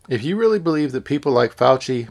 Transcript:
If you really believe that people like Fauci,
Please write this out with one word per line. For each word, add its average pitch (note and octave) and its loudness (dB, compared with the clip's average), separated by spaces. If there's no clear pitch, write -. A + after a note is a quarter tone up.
If A2+ -4
you F3 -2
really A3 2
believe D3+ 0
that B2+ -6
people C#3+ -2
like A#2+ 2
Fauci, B2+ 0